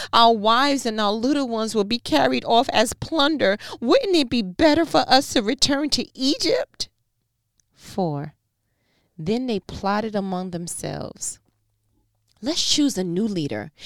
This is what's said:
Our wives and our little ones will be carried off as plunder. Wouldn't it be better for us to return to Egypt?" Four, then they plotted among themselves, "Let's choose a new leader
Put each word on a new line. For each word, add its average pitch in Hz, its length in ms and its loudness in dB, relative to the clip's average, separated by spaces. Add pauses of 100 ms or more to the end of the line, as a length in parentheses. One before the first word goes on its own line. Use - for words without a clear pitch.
(140)
Our 233 200 8
wives 240 520 2
and 220 160 -2
our 208 120 0
little 262 340 0
ones 220 260 -4
will 220 100 2
be 226 160 -2
carried 262 460 0
off 233 240 4
as 220 240 2
plunder. 277 640 0 (220)
Wouldn't 392 360 2
it 285 140 2
be 240 140 0
better 294 420 2
for - 220 2
us - 260 2
to 269 80 4
return 269 480 0
to - 160 -2 (100)
Egypt?" - 760 -2 (840)
Four, 151 600 -6 (880)
then 226 220 -2
they 226 140 -2
plotted 208 560 -4
among 185 340 -4
themselves, - 920 -10 (1000)
"Let's 294 260 -4
choose 285 300 2
a 185 60 -2
new 185 240 -2
leader 151 440 -6 (140)